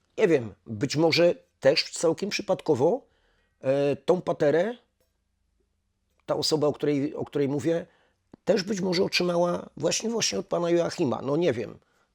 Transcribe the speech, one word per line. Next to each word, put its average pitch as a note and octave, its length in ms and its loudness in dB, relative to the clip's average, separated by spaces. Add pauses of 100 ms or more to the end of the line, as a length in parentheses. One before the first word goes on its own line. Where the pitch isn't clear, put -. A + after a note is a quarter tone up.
(180)
nie G#3 100 4
wiem, A#2+ 260 0 (120)
być A#2 300 -6
może E3 380 4 (260)
też C#3+ 300 2
całkiem E3 400 -2
przypadkowo, E3+ 760 0 (540)
e, C#3 360 0
tą F3 240 2
paterę, E3+ 560 0 (1500)
ta D3 100 -2
osoba, D3 300 0
o D3 60 2
której, D3 420 -2
o - 100 -6
której C#3+ 240 -2
mówię, E3 380 -2 (580)
też F#3+ 180 2
być F#3+ 180 -4
może F#3 240 0
otrzymała F3 720 0
właśnie, E3+ 340 -2
właśnie G3+ 280 -2
od F#3 80 -6
pana E3+ 240 -2
Joachima. E3 520 0
No C#3 140 -2
nie E3+ 160 2
wiem. A2 260 -8 (360)